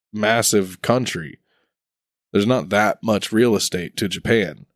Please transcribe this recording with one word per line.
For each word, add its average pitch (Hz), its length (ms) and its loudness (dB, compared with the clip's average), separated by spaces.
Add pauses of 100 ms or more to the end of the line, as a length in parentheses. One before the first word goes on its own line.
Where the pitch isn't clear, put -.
(140)
massive 107 680 0
country. 117 580 -2 (920)
There's 101 160 2
not 110 220 0
that 104 340 0
much 104 280 -2
real 110 240 4
estate 90 420 -4
to 104 100 -2
Japan. 92 580 -2 (100)